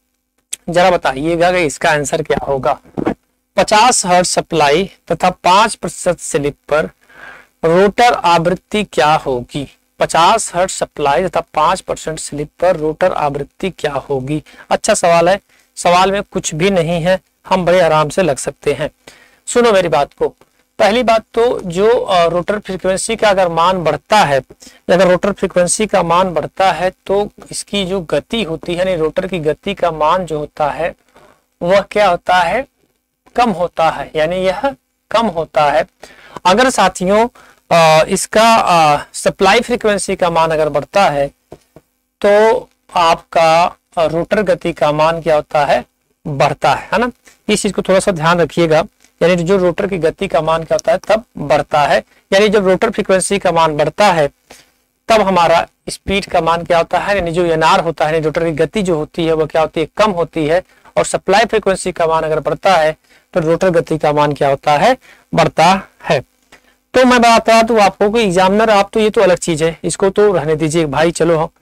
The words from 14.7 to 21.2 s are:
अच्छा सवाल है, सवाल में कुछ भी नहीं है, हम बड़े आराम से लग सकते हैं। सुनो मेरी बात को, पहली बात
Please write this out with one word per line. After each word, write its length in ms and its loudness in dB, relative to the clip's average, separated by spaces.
अच्छा 240 0
सवाल 340 2
है, 100 2
सवाल 360 2
में 100 -4
कुछ 320 -8
भी 160 0
नहीं 320 -2
है, 160 0
हम 160 0
बड़े 160 2
आराम 280 2
से 140 -4
लग 140 -2
सकते 360 -6
हैं। 180 -6
सुनो 240 2
मेरी 160 2
बात 240 0
को, 220 -4
पहली 240 2
बात 220 0